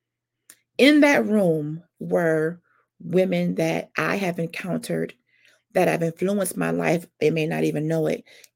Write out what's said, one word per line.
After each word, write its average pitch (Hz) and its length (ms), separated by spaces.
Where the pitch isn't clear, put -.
In 294 220
that 285 260
room 165 560
were 170 640
women 175 560
that 165 400
I 165 200
have 175 220
encountered 165 760
that 180 140
have 165 140
influenced 180 540
my 165 140
life, 170 360
they 156 100
may 160 160
not 160 180
even 151 240
know 160 180
it, - 180